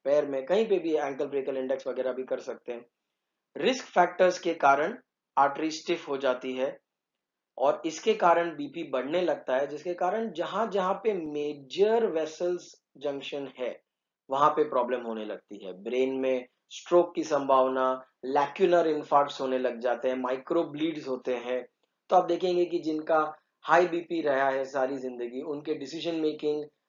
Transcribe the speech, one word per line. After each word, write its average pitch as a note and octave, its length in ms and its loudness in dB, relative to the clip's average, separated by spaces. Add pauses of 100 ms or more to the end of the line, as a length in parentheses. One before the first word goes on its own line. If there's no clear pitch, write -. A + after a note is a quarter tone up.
पैर D3 220 2
में, C3+ 200 -4
कहीं G3+ 220 2
पे F#3+ 100 4
भी D#3+ 180 0
एंकल C#3 300 -2
ब्रेकियल C3+ 300 -2
इंडेक्स C3 300 -2
वगैरह B2+ 260 -2
भी B2+ 120 -6
कर B2+ 160 -4
सकते A#2+ 320 -10
हैं। A#2 140 -12 (720)
रिस्क A3 280 0
फैक्टर्स F3 540 4
के E3+ 160 -2
कारण D3+ 440 4 (400)
आर्टरी C#3+ 320 2
स्टिफ D#3+ 380 -4
हो C#3+ 80 -4
जाती C3 360 -2
है C3 280 -4 (760)
और D3 280 0
इसके G3+ 280 0
कारण E3+ 420 4
बीपी D3 280 -8
बढ़ने C#3 380 -2
लगता C#3+ 340 -2
है, C#3 100 0
जिसके D3+ 280 -6
कारण G3 380 -2
जहां E3+ 380 -4
जहां F#3+ 240 0
पे G#3 200 -2
मेजर D3+ 920 0
वेसल्स F3 760 -4 (140)
जंक्शन C#3 600 -8
है, B2 240 -8 (480)
वहां C#3+ 200 6
पे D3+ 140 2
प्रॉब्लम B2 420 0
होने A2 180 -6
लगती G2+ 420 -12
है। F#2 60 -10 (100)
ब्रेन B2+ 320 0
में C3 320 0 (240)
स्ट्रोक F3 440 2
की E3 100 -2
संभावना, C3 800 2 (200)
लैक्यूलर E3 640 4
इन्फार्क्ट्स D3 540 2
होने C3 180 0
लग A#2+ 220 -2
जाते A#2+ 280 0
हैं, B2+ 80 0
माइक्रो C3 480 -2
ब्लीड्स D3 440 -4
होते B2+ 280 -2
हैं। B2 300 -4 (420)
तो - 80 6
आप F3+ 80 6
देखेंगे F3 400 2
कि E3+ 140 -4
जिनका D#3 600 0 (240)
हाई F3 240 6
बीपी E3 360 -4
रहा C#3 260 2
है C3+ 160 0
सारी C3+ 320 -2
जिंदगी, B2 460 -6
उनके D3+ 320 -4
डिसीजन D#3+ 400 -6
मेकिंग, D3+ 500 -2 (240)